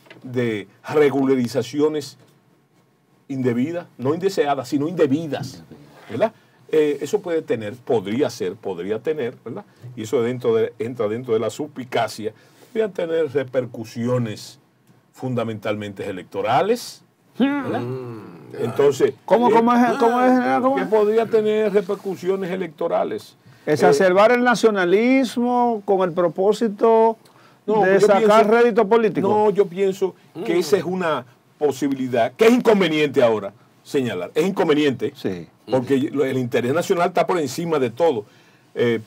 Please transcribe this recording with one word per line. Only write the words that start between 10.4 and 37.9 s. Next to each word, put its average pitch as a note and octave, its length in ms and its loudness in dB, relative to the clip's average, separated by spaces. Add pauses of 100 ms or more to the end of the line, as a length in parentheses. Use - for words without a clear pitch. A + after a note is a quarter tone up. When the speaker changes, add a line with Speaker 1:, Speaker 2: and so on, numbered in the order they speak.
Speaker 1:
de, A2+ 240 0
entra A#2 300 -6
dentro A#2 260 -4
de A2 60 2
la A2 100 -4
suspicacia, C3+ 840 -8 (360)
podrían A3 240 -4
tener E3 400 -2
repercusiones B2 1300 -4 (540)
fundamentalmente G#2+ 960 -6
electorales, A2 960 -4 (360)
¿verdad? C#4 420 -2
Speaker 2:
Mm, A#2+ 720 -12
ya. - 80 -14
Speaker 1:
Entonces, C3+ 540 2 (120)
Speaker 3:
¿Cómo, A#3 220 4
Speaker 1:
eh, - 40 4
Speaker 3:
cómo A#3 220 4
es, A#3+ 240 2
cómo A#3 240 2
es, B3+ 100 4
Speaker 1:
ah, B3+ 300 2
Speaker 3:
cómo C4+ 140 2
Speaker 1:
que - 60 -2
Speaker 3:
es? F3+ 60 -6
Speaker 1:
podría G#3+ 380 2
tener G#3+ 460 0
repercusiones F#3+ 760 -4
electorales. E3+ 880 -4 (300)
Speaker 3:
Exacerbar F#3 680 6
Speaker 1:
Eh, B3 40 4
Speaker 3:
el B3 80 2
nacionalismo A#3+ 1400 2
con G3 240 2
el D#3+ 60 -6
propósito G#3+ 1000 2 (500)
Speaker 1:
no, G#3 180 2
Speaker 3:
de F#3+ 160 4
Speaker 1:
yo G#3 60 4
Speaker 3:
sacar G#3 400 6
Speaker 1:
pienso, G#3 40 2 (120)
Speaker 3:
rédito A3 260 2
político. G3 400 2
Speaker 1:
no, G#3+ 220 2
yo G3 160 2
pienso F#3 480 -2 (300)
que E3+ 100 -2
Speaker 2:
Mm. F3 40 2
Speaker 1:
esa F3+ 200 0
es D#3 60 -4
una E3 420 -4 (320)
posibilidad C3 760 -2
que A3 140 4
es A#3 80 6
inconveniente D#3+ 680 2
ahora G#2 300 0 (320)
señalar, A2 500 -4
es D#3 120 0
inconveniente, D3+ 680 0
Speaker 3:
Sí. F2+ 320 -8 (240)
Speaker 1:
porque C3 260 0 (140)
lo, C#3 140 -2
el C3 140 -4
interés A#2+ 360 -2
nacional F3 340 0
está F3 180 0
por F#3 120 -2
encima D#3+ 400 -4
de B2+ 120 0